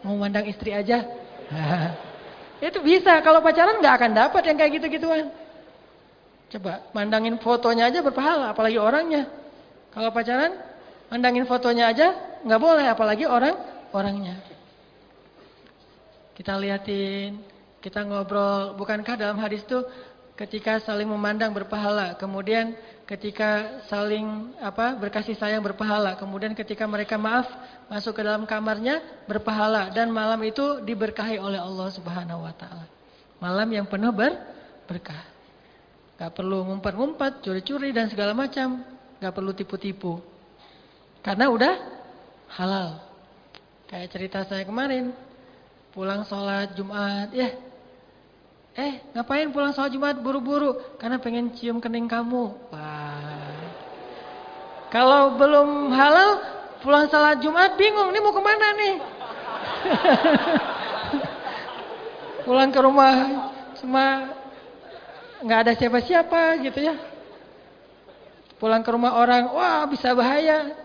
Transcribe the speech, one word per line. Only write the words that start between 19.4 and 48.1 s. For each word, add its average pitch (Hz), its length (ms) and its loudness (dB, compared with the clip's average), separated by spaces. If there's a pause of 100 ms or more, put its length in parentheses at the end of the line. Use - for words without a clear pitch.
hadis 208 240 -6
itu 254 160 -2 (560)
ketika 214 420 -4
saling 214 280 -4
memandang 208 420 -2
berpahala, 202 640 -4
kemudian 202 580 -2 (320)
ketika 214 840 -4
saling, 214 720 -4
apa, 226 360 -4
berkasih 208 400 -6
sayang 214 240 -2
berpahala, 202 560 -2
kemudian 196 400 -8
ketika 214 320 -8
mereka 208 280 -4
maaf 226 280 0 (440)
masuk 208 280 -8
ke 220 80 -6
dalam 214 240 -2
kamarnya 220 520 -4 (280)
berpahala, 214 640 -2
dan 226 160 0
malam 220 320 -2
itu 277 400 -4
diberkahi 220 560 -6
oleh 196 240 -6
Allah 185 320 -8
Subhanahu 175 520 -10
wa 165 120 -12
taala. 170 280 -18 (520)
Malam 190 320 -2
yang 202 160 -4
penuh 202 240 0
ber-, 240 320 0 (480)
berkah. 165 320 -12 (960)
Gak 165 160 -10
perlu 190 320 -4
ngumpet-ngumpet, 214 800 -4
curi-curi 262 500 -6
dan 226 160 -2
segala 208 240 -2
macam, 262 480 -4 (380)
gak 185 160 -6
perlu 190 180 -6
tipu-tipu. 190 720 -8 (960)
Karena 233 320 0
udah 254 240 2 (800)
halal. 185 480 -6 (880)
Kayak 180 240 -12
cerita 190 340 -8
saya 196 160 -6
kemarin, 254 480 -4 (800)
pulang 196 320 -6
sholat 196 540 -4
Jumat, 202 580 -6
ya. 254 160 0 (1300)